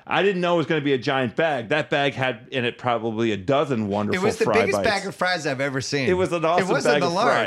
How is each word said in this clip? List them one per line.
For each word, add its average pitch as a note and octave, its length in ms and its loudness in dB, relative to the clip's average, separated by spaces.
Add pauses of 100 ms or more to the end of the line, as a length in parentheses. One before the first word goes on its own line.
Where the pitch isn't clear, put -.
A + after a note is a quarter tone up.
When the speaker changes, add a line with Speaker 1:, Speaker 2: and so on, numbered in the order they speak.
Speaker 1:
I E3 200 0
didn't G3 160 2
know F3 140 2
it - 20 4
was D#3+ 100 2
gonna D#3+ 140 0
be C#3+ 140 2
a C3 40 0
giant C3 380 0
bag. C#3+ 320 0
That D3 200 0
bag C#3+ 260 0
had B2+ 360 -4
in C3 140 -2
it A#2 120 -2
probably A#2 540 0
a G#2 60 0
dozen C3+ 500 0
wonderful G#2 340 0
Speaker 2:
It F#3+ 60 0
was G#3+ 100 0
the - 100 0
Speaker 1:
fry A2+ 80 2
Speaker 2:
biggest G2+ 240 2
Speaker 1:
bites. G2 100 0
Speaker 2:
bag G3 180 -2
of F#3 80 -8
fries F3+ 320 -2
I've C3+ 140 -2
ever C3+ 200 -2
seen. C3+ 280 -2
Speaker 1:
It F#3 60 2
was F3+ 180 0
an E3 120 -2
awesome F3 240 2
Speaker 2:
It - 40 0
wasn't - 220 2
Speaker 1:
bag D3 80 2
Speaker 2:
the F3 40 0
Speaker 1:
of F3 60 0
Speaker 2:
large. F#3+ 180 0 (160)